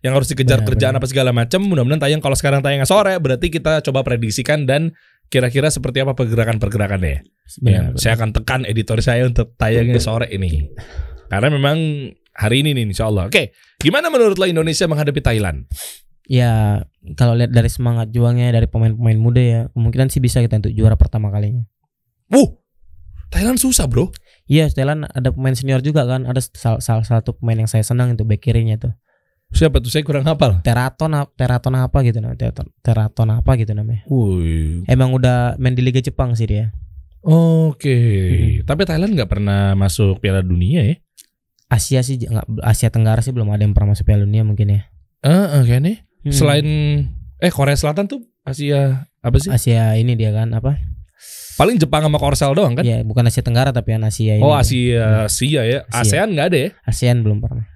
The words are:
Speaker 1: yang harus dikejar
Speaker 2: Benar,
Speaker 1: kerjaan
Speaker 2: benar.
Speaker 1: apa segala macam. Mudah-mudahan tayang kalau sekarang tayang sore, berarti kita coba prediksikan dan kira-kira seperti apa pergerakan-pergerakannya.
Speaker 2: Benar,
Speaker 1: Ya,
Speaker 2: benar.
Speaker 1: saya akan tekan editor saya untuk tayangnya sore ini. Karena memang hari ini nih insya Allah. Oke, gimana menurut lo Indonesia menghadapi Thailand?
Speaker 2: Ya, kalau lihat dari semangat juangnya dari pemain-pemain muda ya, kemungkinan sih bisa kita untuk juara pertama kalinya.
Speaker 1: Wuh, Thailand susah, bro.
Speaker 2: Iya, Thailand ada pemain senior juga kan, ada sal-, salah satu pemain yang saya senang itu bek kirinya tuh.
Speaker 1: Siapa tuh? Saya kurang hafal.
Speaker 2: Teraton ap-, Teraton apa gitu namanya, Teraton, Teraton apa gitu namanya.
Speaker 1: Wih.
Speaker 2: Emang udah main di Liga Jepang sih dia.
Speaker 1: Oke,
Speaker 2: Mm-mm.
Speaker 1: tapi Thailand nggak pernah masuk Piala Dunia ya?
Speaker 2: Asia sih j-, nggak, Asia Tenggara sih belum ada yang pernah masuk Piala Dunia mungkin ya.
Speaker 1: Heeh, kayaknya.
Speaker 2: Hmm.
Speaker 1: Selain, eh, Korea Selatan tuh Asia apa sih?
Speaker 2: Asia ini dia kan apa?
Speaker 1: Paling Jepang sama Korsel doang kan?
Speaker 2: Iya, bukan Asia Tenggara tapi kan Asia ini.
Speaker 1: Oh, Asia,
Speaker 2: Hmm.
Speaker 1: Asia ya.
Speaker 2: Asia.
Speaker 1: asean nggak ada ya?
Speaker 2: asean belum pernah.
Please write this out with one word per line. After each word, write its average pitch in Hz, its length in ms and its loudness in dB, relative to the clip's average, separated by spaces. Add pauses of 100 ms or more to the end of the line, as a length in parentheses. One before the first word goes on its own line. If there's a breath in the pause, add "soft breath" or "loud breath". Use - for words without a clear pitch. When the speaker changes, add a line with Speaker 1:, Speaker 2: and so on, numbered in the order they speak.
Speaker 1:
yang 127 120 -4
harus 135 160 0
dikejar 123 320 2
Speaker 2:
Benar, 107 80 0
Speaker 1:
kerjaan 113 240 0
Speaker 2:
benar. 117 80 -2
Speaker 1:
apa 131 60 -6
segala 131 260 -2
macam. 120 260 0
Mudah-mudahan 156 420 0
tayang 147 200 0
kalau 135 140 -2
sekarang 139 260 0
tayang 139 240 -2
sore, 190 320 2
berarti 139 340 -2
kita 156 320 -2
coba 135 200 -2
prediksikan 127 600 -2
dan 143 300 0 (340 soft breath)
kira-kira 127 420 0
seperti 131 300 -4
apa 135 140 -2
pergerakan-pergerakannya. 104 1120 -2 (320)
Speaker 2:
Benar, - 80 -8
Speaker 1:
Ya, 107 220 4
Speaker 2:
benar. - 100 -4
Speaker 1:
saya 113 180 0
akan 110 180 -2
tekan 131 320 -2
editor 113 360 -2
saya 123 240 2
untuk 120 320 -2
tayangnya 117 420 2
sore 113 300 -2
ini. 82 400 -2 (580 loud breath)
Karena 123 220 0
memang 143 300 0 (520)
hari 113 300 0
ini 147 140 0
nih 110 180 -2
insya 110 140 -2
Allah. 98 200 0
Oke, 127 240 -2 (280 soft breath)
gimana 277 300 0
menurut 226 280 2
lo 190 80 0
Indonesia 165 400 0
menghadapi 151 340 -2
Thailand? 98 460 -2 (600 loud breath)
Speaker 2:
Ya, 113 600 0 (300)
kalau 120 180 2
lihat 117 180 0
dari 117 180 2
semangat 117 420 -2
juangnya 120 420 0
dari 117 140 6
pemain-pemain 113 500 2
muda 120 240 4
ya, 117 200 2 (100)
kemungkinan 120 380 0
sih 139 100 -2
bisa 123 200 0
kita 117 220 2
untuk 107 100 -2
juara 110 240 4
pertama 107 360 2
kalinya. 104 340 -4 (640)
Speaker 1:
Wuh, - 300 4 (680)
Thailand 220 280 2
susah, 240 300 0
bro. 127 240 0 (340 loud breath)
Speaker 2:
Iya, 151 240 4
Thailand 147 400 -2
ada 127 220 -2
pemain 131 220 -2
senior 131 280 0
juga 147 240 0
kan, 127 200 -2
ada 123 160 -2
sal-, - 380 -4
salah 113 240 -2
satu 113 340 -2
pemain 117 200 -2
yang 110 100 -2
saya 110 160 0
senang 123 300 0
itu 110 100 -2
bek 107 180 0
kirinya 113 360 0
tuh. 117 180 -6 (540)
Speaker 1:
Siapa 139 300 4
tuh? 117 100 -2
Saya 151 140 -2
kurang 143 220 -2
hafal. 143 360 2
Speaker 2:
Teraton 127 520 -2
ap-, 143 200 -2
Teraton 123 440 -2
apa 127 240 0
gitu 117 180 2
namanya, 117 220 -6
Teraton, - 260 -6 (140)
Teraton 110 520 0
apa 120 220 0
gitu 110 180 -2
namanya. 107 320 -4
Speaker 1:
Wih. 87 800 0
Speaker 2:
Emang 127 280 2
udah 123 440 0
main 127 160 0
di 127 80 -2
Liga 127 200 0
Jepang 123 340 -2
sih 113 120 -2
dia. 107 280 -2 (500)
Speaker 1:
Oke, 160 760 2
Speaker 2:
Mm-mm. 95 640 2
Speaker 1:
tapi 156 220 -2
Thailand 175 280 0
nggak 131 160 0
pernah 101 460 0
masuk 98 440 2
Piala 98 220 0
Dunia 90 440 0
ya? 139 100 2 (720)
Speaker 2:
Asia 127 340 0
sih 127 160 -4
j-, 120 120 -6
nggak, 110 180 -4 (140)
Asia 107 260 0
Tenggara 110 320 2
sih 120 120 -2
belum 120 180 -2
ada 104 120 -2
yang 104 120 2
pernah 101 180 2
masuk 104 140 0
Piala 104 180 2
Dunia 107 200 0
mungkin 104 280 2
ya. 101 100 2 (400)
Speaker 1:
Heeh, 151 440 2
kayaknya. 131 300 2 (280)
Speaker 2:
Hmm. 147 100 -4
Speaker 1:
Selain, 147 340 2 (720)
eh, 175 140 0
Korea 143 240 0
Selatan 151 320 -2
tuh 247 160 -8 (180)
Asia 139 800 -2
apa 123 180 0
sih? 139 120 2
Speaker 2:
Asia 113 460 2
ini 117 200 2
dia 110 160 0
kan 110 220 -2
apa? 127 260 -2 (800 loud breath)
Speaker 1:
Paling 247 200 2
Jepang 156 280 0
sama 151 120 2
Korsel 143 360 0
doang 156 220 2
kan? 131 100 -2
Speaker 2:
Iya, 117 180 0
bukan 117 220 0
Asia 117 160 0
Tenggara 120 300 0
tapi 120 200 -4
kan 110 120 -2
Asia 110 360 0
ini. 123 60 4
Speaker 1:
Oh, 147 100 6
Asia, 123 480 2
Speaker 2:
Hmm. 107 240 2
Speaker 1:
Asia 151 340 0
ya. 120 240 0
Speaker 2:
Asia. 113 140 -4 (180)
Speaker 1:
asean 208 140 0
nggak 156 160 -2
ada 180 140 0
ya? 151 100 -4 (140)
Speaker 2:
asean 120 360 0
belum 104 200 0
pernah. 117 360 -6